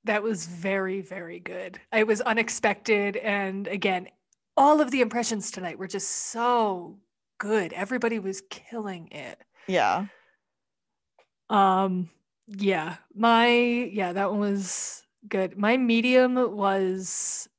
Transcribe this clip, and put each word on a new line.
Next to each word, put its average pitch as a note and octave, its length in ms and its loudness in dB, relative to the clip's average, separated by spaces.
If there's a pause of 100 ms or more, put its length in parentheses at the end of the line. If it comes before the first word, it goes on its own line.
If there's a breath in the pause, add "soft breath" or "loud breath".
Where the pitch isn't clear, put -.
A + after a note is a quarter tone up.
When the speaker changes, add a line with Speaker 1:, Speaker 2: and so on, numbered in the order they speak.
Speaker 1:
that G#3 180 0
was G3 240 -4
very, F#3+ 540 -4
very F3 400 -14
good. F#3 400 -12 (120)
It A3 140 4
was G#3+ 140 2
unexpected. G#3+ 960 0
And G3+ 500 -4
again, F#3 400 -2 (500)
all D4+ 240 8
of B3+ 120 2
the C4+ 80 0
impressions A3+ 500 -2
tonight F3 260 -8
were F#3 120 -10
just G3 200 -6
so G#3+ 880 0 (400)
good. G3+ 340 -2
Everybody A#3 480 -2
was F#3+ 220 -8
killing G3 680 -12
it. C#3+ 300 -14 (260 soft breath)
Speaker 2:
Yeah. E3+ 400 2 (1400 soft breath)
Speaker 1:
Um, F#3+ 600 2 (360)
yeah, F#3+ 500 -2 (180)
my, A#3 340 6
yeah, A#3+ 640 0
that G3 180 0
one G#3 100 -2
was G3 640 -4 (260)
good. F#3+ 300 -2
My A3 180 4
medium B3 580 4 (220)
was F#3+ 920 -2 (100)